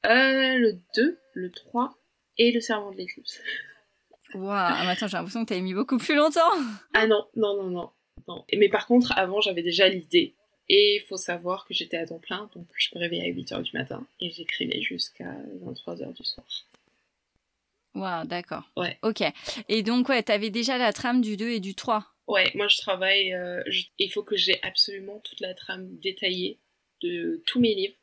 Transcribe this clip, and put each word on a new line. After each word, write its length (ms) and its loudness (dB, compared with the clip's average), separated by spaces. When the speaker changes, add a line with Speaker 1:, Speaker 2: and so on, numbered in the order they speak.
Speaker 1:
Euh, 540 4
le 200 4
deux, 220 2
le 180 -8
trois 460 -6
et 140 6
le 100 0
Serment 300 -4
de 60 -14
l'Éclipse. 440 -10
Speaker 2:
Waouh, 160 -6
ah, 320 0
mais 80 0
attends, 160 -2
j'ai 100 -4
l'impression 260 -4
que 60 -6
t'avais 120 -2
mis 120 -4
beaucoup 240 0
plus 180 0
longtemps. 360 4
Speaker 1:
Ah 140 4
non, 180 4
non, 220 2
non, 140 -6
non, 180 -6
non. 220 -16
Et, 80 0
mais 120 8
par 160 0
contre, 320 6
avant, 240 0
j'avais 220 0
déjà 260 4
l'idée. 460 2
Et 280 8
il 100 0
faut 100 -2
savoir 480 -2
que 80 -14
j'étais 240 -4
à 80 -4
temps 140 -10
plein, 360 -10
donc 200 -16
je 180 -2
me 60 -12
réveillais 240 -4
à 100 -2
huit 180 -8
heures 120 -6
du 100 -8
matin 320 -6
et 80 -8
j'écrivais 520 -6
jusqu'à 520 -6
vingt-trois 420 -12
heures 100 -12
du 100 -18
soir. 220 -10
Speaker 2:
Waouh, 320 -6
d'accord. 360 -8
Speaker 1:
Ouais. 260 -4
Speaker 2:
Ok. 220 -2
Et 120 2
donc, 280 2
ouais, 140 4
t'avais 260 0
déjà 280 -2
la 160 2
trame 280 2
du 160 0
deux 120 -2
et 100 0
du 140 -6
trois. 320 -2
Speaker 1:
Ouais, 280 4
moi 120 0
je 100 4
travaille, 560 2
euh, 340 -4
je... 160 -2
il 140 0
faut 100 -6
que 140 -4
j'ai 260 0
absolument 640 -2
toute 160 -16
la 140 -8
trame 340 -10
détaillée 600 -4
de 440 -4
tous 160 0
mes 120 4
livres 300 -4